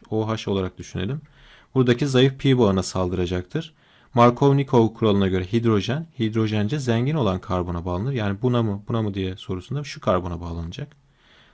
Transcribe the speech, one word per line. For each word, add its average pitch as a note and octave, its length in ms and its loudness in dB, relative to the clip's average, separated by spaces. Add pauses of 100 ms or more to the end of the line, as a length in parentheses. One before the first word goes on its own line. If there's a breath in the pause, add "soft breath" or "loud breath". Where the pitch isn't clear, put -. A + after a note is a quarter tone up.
(100)
O A2 180 -2
H A2 220 -4
olarak F#2+ 280 -2
düşünelim. G2+ 420 -6 (540 soft breath)
Buradaki B2 320 4
zayıf C3+ 320 4
pi C3+ 200 4
bağına G2 240 4
saldıracaktır. F#2 920 -4 (400 soft breath)
Markovnikov B2 800 4
kuralına G2+ 340 2
göre F#2 240 0
hidrojen, A2+ 540 0 (120)
hidrojence A2 600 -2
zengin B2 360 0
olan G2+ 260 0
karbona F2 440 -4
bağlanır. F#2 280 -4
Yani G#2 300 -4
buna B2 200 2
mı, G#2 260 -4
buna A2+ 140 -2
mı G2+ 120 -4
diye F#2+ 220 -4
sorusunda B2 480 -8
şu - 160 -16
karbona F2 400 -2
bağlanacak. E2+ 560 -10 (580 soft breath)